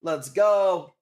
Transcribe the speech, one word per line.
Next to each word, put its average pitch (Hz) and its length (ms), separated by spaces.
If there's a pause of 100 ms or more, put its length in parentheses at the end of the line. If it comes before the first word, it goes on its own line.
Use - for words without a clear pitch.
Let's 151 280
go. 196 720